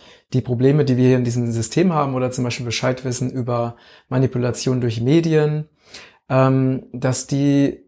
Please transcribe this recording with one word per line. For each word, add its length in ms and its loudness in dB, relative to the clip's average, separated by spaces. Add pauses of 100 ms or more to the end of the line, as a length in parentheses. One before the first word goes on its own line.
(320)
die 80 2
Probleme, 440 2
die 120 2
wir 100 4
hier 120 4
in 60 0
diesem 280 -2
System 400 0
haben 220 -2
oder 180 -2
zum 100 -4
Beispiel 240 -4
Bescheid 380 -4
wissen 260 -4
über 460 -4 (320)
Manipulation 720 0
durch 200 -2
Medien, 680 2 (600)
ähm, 640 2
dass 360 -4
die 600 0